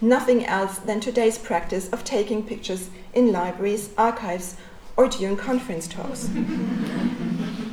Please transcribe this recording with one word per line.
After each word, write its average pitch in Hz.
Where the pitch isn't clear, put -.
nothing 247
else 196
than 214
today's 226
practice 185
of 240
taking 214
pictures -
in 247
libraries, 190
archives, 214
or 254
during 196
conference 214
talks. -
<laughs> -